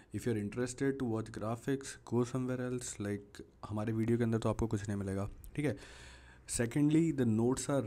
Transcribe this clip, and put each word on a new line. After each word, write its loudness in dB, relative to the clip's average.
If -4
you 2
are 0
interested -2
to 0
watch -4
graphics, -2
go 4
somewhere -2
else, -6
like, -6
हमारे -2
वीडियो 4
के 4
अंदर 2
तो 0
आपको 2
कुछ -2
नहीं -2
मिलेगा, -2
ठीक -2
है? 0
Secondly, 4
the 2
notes 4
are 2